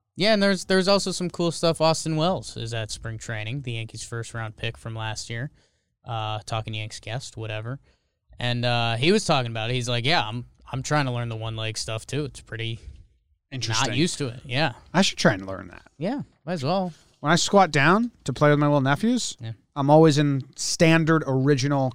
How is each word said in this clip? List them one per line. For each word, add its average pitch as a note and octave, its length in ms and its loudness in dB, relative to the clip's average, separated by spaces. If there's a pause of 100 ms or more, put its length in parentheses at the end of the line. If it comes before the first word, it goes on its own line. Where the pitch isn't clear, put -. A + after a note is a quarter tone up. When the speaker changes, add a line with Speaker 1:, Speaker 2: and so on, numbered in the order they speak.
(160)
Speaker 1:
yeah, G#3+ 180 4
and G3+ 80 2
there's, G3 240 2
there's F#3+ 200 2
also G3 260 2
some F3 180 -4
cool E3+ 200 -2
stuff. E3 300 -2
Austin D#3+ 360 2
Wells D#3+ 420 -2
is A2+ 160 -8
at A2 160 -6
spring A2+ 260 -10
training, A2 460 -8
the A#2+ 100 -8
Yankees' A2+ 320 -10
first A#2 300 -10
round A2+ 220 -8
pick A#2 200 -8
from A2+ 180 -12
last A2 360 -8
year. A#2 200 -8 (540)
Uh, G#2+ 400 -6
Talking A2 300 -6
Yanks G#2+ 260 -10
guest, - 380 -10
whatever. A2 420 -8 (580)
And, A#2+ 280 -2
uh, A#2 300 0
he D3+ 160 4
was G#3+ 120 2
talking C3 260 2
about A2+ 200 -4
it. B2+ 40 -2
He's B2 140 -4
like, A#2+ 160 -2
"Yeah, C#3+ 220 2
I'm, A#2+ 180 -8 (260)
I'm C3 120 -6
trying D3 240 0
to B2+ 60 -2
learn A#2+ 180 -4
the A2+ 60 -6
one A2 200 -8
leg A2 220 -6
stuff - 280 -8
too. D3 200 -6
It's - 160 -16
pretty A2+ 380 -8 (720)
Speaker 2:
Interesting. A#2 400 -2
Speaker 1:
not A#2 60 -4
used E3 220 0
to D3 80 -4
it." A#2+ 180 -10
Yeah. C3 280 0 (200)
Speaker 2:
I E3+ 100 4
should - 140 0
try - 180 4
and F#2+ 120 -8
learn F#2 220 -10
that. F2+ 160 -20 (140)
Speaker 1:
Yeah, G3+ 240 -4 (220)
might E3+ 100 -6
as C#3 100 -6
well. F3+ 280 -2 (280)
Speaker 2:
When C#3+ 100 0
I F3 60 6
squat F#3 340 4
down E3+ 400 4 (140)
to C#3 80 -2
play D3 180 4
with D3 80 6
my D3 80 4
little D3 140 4
nephews, C#3+ 600 0
Speaker 1:
Yeah. A2+ 120 -10 (240)
Speaker 2:
I'm C#3 140 2
always D#3 280 8
in C#3+ 240 2 (140)
standard D#3+ 680 4
original C3+ 720 2